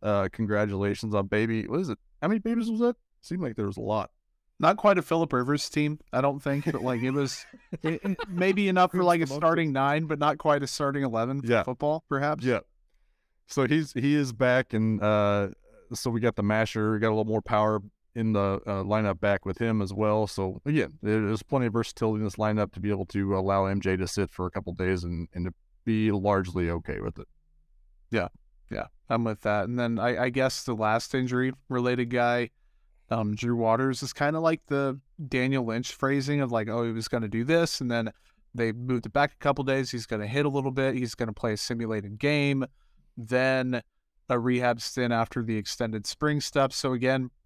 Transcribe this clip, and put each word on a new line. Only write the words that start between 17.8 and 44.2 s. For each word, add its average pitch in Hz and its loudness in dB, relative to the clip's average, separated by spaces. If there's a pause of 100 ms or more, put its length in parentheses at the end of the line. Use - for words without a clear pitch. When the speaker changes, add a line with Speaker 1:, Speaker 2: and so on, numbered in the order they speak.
Speaker 1:
in 110 0
the, 98 0
uh, 98 -4
lineup 101 0
back 101 2
with 95 -4
him 113 2
as 98 -4
well. 107 2
So 95 -4
again, 143 0
there, 107 0
there's 107 0
plenty 127 0
of 104 -2
versatility 110 -2
in 110 -2
this 98 -4
lineup 107 0
to - -12
be 101 -2
able 98 -2
to 98 0
allow 98 2
M 98 0
J 95 0
to 92 -2
sit 95 -2
for 90 -6
a 92 -2
couple 92 -8
days 90 -2
and, 85 -4
and 87 -4
to 87 -6 (320)
be 110 2
largely 95 2
okay 82 -4
with - -8
it. - -14 (840)
Speaker 2:
Yeah, 101 0 (420)
yeah, - -6 (200)
I'm 117 0
with 110 -4
that. 104 0
And 123 -4
then 117 0
I, 120 0
I 131 2
guess 131 -2
the 123 -2
last 107 0
injury 127 0 (180)
related 123 0
guy, 120 2 (600)
um, 110 0
Drew 120 0
Waters, 117 2
is 131 -8
kinda 151 0
like 165 2
the 139 -2 (260)
Daniel 131 0
Lynch 113 -4
phrasing 139 0
of, 120 -2
like, 110 0
"Oh, 117 0
he 117 -2
was 113 -6
gonna 113 -2
do 113 -2
this," 165 2
and 123 -4
then 113 -2 (420)
they 117 0
moved 120 -2
it 107 -10
back 143 2
a - -20
couple 143 0
days. 135 0
He's 117 -6
gonna 104 -4
hit 139 0
a 147 2
little 139 -2
bit. 135 0
He's 123 -4
gonna 113 -4
play 110 -2
a - -6
simulated 110 -6
game. 143 2 (500)
Then 127 0 (460)